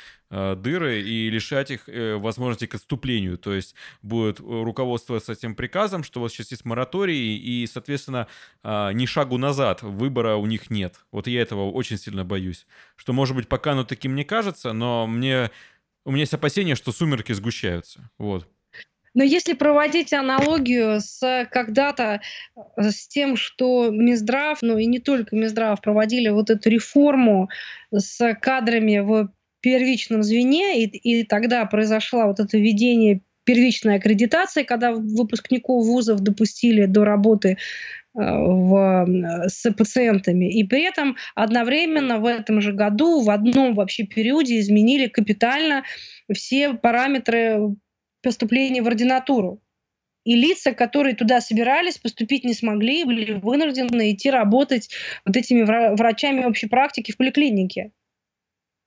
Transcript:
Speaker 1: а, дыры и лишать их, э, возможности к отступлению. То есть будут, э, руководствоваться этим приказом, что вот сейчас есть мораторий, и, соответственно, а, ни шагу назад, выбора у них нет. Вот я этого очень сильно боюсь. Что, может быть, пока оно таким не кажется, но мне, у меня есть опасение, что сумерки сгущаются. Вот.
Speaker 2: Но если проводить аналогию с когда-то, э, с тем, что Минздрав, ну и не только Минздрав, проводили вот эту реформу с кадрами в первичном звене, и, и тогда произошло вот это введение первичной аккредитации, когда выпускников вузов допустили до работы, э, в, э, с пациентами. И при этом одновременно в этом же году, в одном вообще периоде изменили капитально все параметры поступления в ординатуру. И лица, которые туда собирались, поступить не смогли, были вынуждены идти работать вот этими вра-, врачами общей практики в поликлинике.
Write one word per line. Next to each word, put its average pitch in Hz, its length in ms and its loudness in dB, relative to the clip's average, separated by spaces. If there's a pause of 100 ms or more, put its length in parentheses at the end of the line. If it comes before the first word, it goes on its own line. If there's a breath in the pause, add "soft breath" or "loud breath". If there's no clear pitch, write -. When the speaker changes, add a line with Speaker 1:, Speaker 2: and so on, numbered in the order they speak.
(320 loud breath)
Speaker 1:
а, 95 240 -6
дыры 123 460 -4
и 113 280 -6
лишать 135 420 -4
их, - 180 -14
э, 110 280 -6
возможности 113 500 -6
к - 80 -12
отступлению. 107 640 -6
То 101 160 -8
есть 95 220 -8 (260 loud breath)
будут, 107 400 -4
э, - 20 -20
руководствоваться 117 920 -6
этим 113 220 -12
приказом, 185 480 -6
что - 180 -10
вот 117 100 -6
сейчас - 200 -14
есть - 140 -16
мораторий, 127 720 -4
и, 120 300 -6
соответственно, 127 600 -8 (360 loud breath)
а, 104 300 -4
ни 120 120 -2
шагу 127 320 -4
назад, 135 460 -2
выбора 113 540 -4
у 104 100 -2
них 110 240 -6
нет. 98 240 -6 (160)
Вот 101 160 -10
я 120 140 -2
этого 101 300 -4
очень 117 260 -6
сильно 95 280 -10
боюсь. 92 420 -8 (300 soft breath)
Что, - 160 -6
может 131 220 0
быть, 123 140 -6
пока 143 240 -2
оно 131 120 -2
таким 131 300 -8
не 143 100 -6
кажется, 202 480 -6
но 117 340 -2
мне, 123 440 -2 (540 soft breath)
у 139 60 -8
меня 139 120 -2
есть 147 120 -4
опасение, 156 400 -2
что - 180 -8
сумерки 135 400 -4
сгущаются. 101 760 -8 (100)
Вот. 98 280 -6 (680 loud breath)
Speaker 2:
Но 262 80 4
если 330 300 0
проводить 294 600 2
аналогию 262 880 0
с 254 500 -4
когда-то, 233 680 -2 (560 loud breath)
э, 214 140 0
с - 160 -10
тем, 277 300 -2
что 247 540 0
Минздрав, 240 680 2
ну 226 160 0
и 220 100 0
не 247 120 0
только 247 360 -2
Минздрав, 220 460 0
проводили 214 480 2
вот 208 220 2
эту 220 180 2
реформу 233 800 4 (420 loud breath)
с 220 440 0
кадрами 226 640 2
в 208 320 0 (300)
первичном 254 640 2
звене, 254 600 2
и, - 20 2 (360)
и - 40 -4
тогда 226 400 0
произошло 214 640 0
вот 196 120 0
это 214 180 0
введение 214 640 4 (240)
первичной 233 520 4
аккредитации, 240 640 2
когда 240 300 0
выпускников 226 920 -2
вузов 226 340 2
допустили 208 640 2
до 196 200 4
работы, 208 460 4
э, 190 60 -2 (580 loud breath)
в, 185 920 4
э, 175 420 -2
с - 240 -2
пациентами. 196 800 2
И 220 120 2
при 262 180 2
этом 311 340 -2 (180 loud breath)
одновременно 247 840 0
в 214 60 -2
этом 220 360 0
же 208 120 -2
году, 214 480 2
в 214 100 2
одном 240 440 4
вообще 202 300 -2
периоде 240 540 0
изменили 214 480 4
капитально 254 760 0 (500 loud breath)
все 269 420 0
параметры 233 1000 0 (480)
поступления 254 600 0
в 220 40 0
ординатуру. 240 760 0 (640)
И 233 100 2
лица, 285 380 2
которые 254 420 0
туда 233 260 2
собирались, 262 580 0
поступить 233 460 -4
не 247 80 0
смогли, 226 520 0
были 220 280 -2
вынуждены 240 800 0
идти 196 180 -2
работать 247 580 2 (360 loud breath)
вот 196 120 0
этими 240 260 2
вра-, 220 320 4
врачами 240 500 2
общей 226 220 -2
практики 254 460 0
в - 40 -16
поликлинике. 214 760 0 (960)